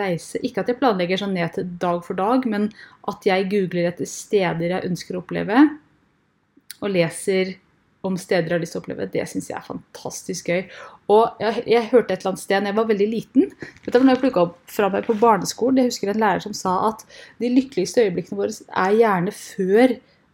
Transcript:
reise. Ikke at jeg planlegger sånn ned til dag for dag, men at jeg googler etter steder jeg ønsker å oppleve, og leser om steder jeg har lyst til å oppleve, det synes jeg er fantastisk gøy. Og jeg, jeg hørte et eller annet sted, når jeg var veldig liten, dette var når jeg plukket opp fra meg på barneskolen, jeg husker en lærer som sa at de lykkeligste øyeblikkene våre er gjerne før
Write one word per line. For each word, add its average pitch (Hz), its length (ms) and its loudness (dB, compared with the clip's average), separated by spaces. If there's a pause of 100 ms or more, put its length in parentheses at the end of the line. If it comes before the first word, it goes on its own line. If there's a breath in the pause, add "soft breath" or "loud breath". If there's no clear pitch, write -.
reise. 185 440 -4
Ikke 196 200 -4
at 247 80 0
jeg 240 80 -12
planlegger 185 400 0
sånn 196 160 -4
ned 165 200 -2
til 180 140 -6 (100)
dag 175 240 -2
for 190 120 -8
dag, 240 320 2
men 208 200 0 (440 loud breath)
at - 160 -4
jeg 190 240 2
googler 175 400 0
etter 139 160 -8
steder 170 680 0
jeg 185 120 -6
ønsker 180 280 -6
å 175 80 -8
oppleve, 180 400 2 (1160)
og 208 120 -4
leser 185 680 -2 (480)
om 185 100 -2
steder 175 320 -2
jeg 175 80 0
har 165 60 -2
lyst 170 120 -8
til 170 60 -8
å - 20 -8
oppleve, - 300 -8
det - 160 -4
synes - 220 -8
jeg - 80 -8
er - 80 -16
fantastisk - 840 -12
gøy. 180 140 0 (500 loud breath)
Og 220 300 4
jeg, 208 260 -2
jeg 226 220 2
hørte 220 240 4
et 185 80 -6
eller 190 100 -2
annet - 100 -10
sted, 196 200 0
når 202 100 -2
jeg 208 60 -2
var 226 140 2
veldig 208 180 2
liten, 262 400 0 (340 loud breath)
dette - 120 2
var 262 100 6
når 254 100 6
jeg 254 60 -2
plukket 190 240 2
opp - 140 -8 (100)
fra 202 220 0
meg 202 160 -2
på 226 120 0
barneskolen, 233 640 2
jeg 247 80 2
husker 202 220 -4
en 214 100 -2
lærer 180 220 0
som 208 120 -10
sa 185 200 -2 (120)
at - 160 -6 (380 loud breath)
de 247 100 -2
lykkeligste 247 540 0
øyeblikkene 180 340 -4
våre 208 160 -4 (300)
er 202 100 2
gjerne 202 400 2
før 214 600 2 (360 soft breath)